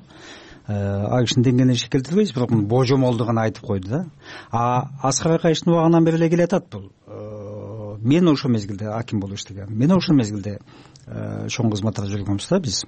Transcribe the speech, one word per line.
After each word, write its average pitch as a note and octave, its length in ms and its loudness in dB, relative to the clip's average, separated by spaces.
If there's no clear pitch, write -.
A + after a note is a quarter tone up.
Э, G#2 60 -4
ал G2+ 500 0
кишинин A#2 220 2
деңгээлине B2+ 280 4
эч A#2 140 -2
келтирбейбиз, D3+ 460 0
бирок B2 180 -2
божомолду B2 760 2
гана A2+ 180 0
айтып - 200 -4
койду G2 260 -4
да. E3 160 -4
А B2 380 0
Аскар D#3+ 340 2
Акаевдин E3 380 2
убагынан E3 300 6
бери E3 140 4
эле E3 120 4
келатат F3 420 2
бул. G2 200 -14
Э, G#2 920 -12
мен D#3+ 260 4
ошол C3+ 240 2
мезгилде G#2 360 -2
аким A2 320 -4
болуп G2 180 -8
иштегем. G2 320 -14
Мен A#2+ 220 2
ошол F3+ 240 4
мезгилде, G#2 440 0
э, G#2+ 420 -8
чоң A2 240 0
кызматта G#2 320 -2
жүргөнбүз G2+ 460 -4
да F#3 100 2
биз. A#2 280 -4